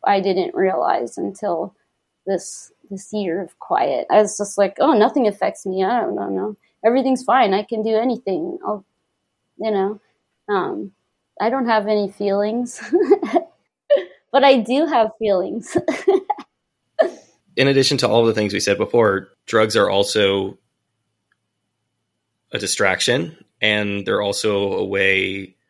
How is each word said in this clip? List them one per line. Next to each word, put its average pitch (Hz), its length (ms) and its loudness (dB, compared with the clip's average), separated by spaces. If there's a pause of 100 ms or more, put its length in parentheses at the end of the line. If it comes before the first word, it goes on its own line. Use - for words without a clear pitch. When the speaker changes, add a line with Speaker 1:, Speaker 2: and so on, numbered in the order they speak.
Speaker 1:
I 196 180 2
didn't 185 340 -2
realize - 640 -2
until 190 560 -6 (520)
this, - 460 -8 (180)
this 190 220 -12
year 196 300 -4
of - 160 -14
quiet. - 520 -2
I 208 120 6
was 202 140 -4
just 202 200 -8
like, 196 240 0
"Oh, 294 120 4
nothing 277 340 2
affects - 400 -4
me. 190 180 -2
I 233 160 0
don't, 208 160 -4
don't 202 180 -6
know. 208 220 -6 (280)
Everything's 254 380 2
fine. 233 300 2
I 202 100 0
can 220 200 -6
do 220 140 0
anything." 202 720 -2
I'll, 202 180 -6 (760)
you 214 120 -4
know, 202 300 -2 (480)
um, 196 440 -4 (480)
I 220 100 0
don't 262 160 -2
have 214 200 2
any 208 240 0
feelings, 208 720 -2 (800)
<laughs> - 680 -4
but 269 120 4
I 277 140 8
do 247 280 0
have 240 320 2
feelings. 202 640 -2
<laughs> - 1700 -4
Speaker 2:
In 131 120 4
addition 135 300 4
to 120 100 2
all 113 160 4
the 113 100 4
things 107 180 0
we 98 60 -4
said 101 200 0
before, 104 500 2 (180)
drugs 110 300 2
are 101 120 4
also 98 720 0 (1900)
a - 80 -6
distraction, 110 760 -2 (240)
and 104 440 -2
they're 101 180 -2
also 101 520 -2
a 95 100 -4
way 95 720 -2 (140)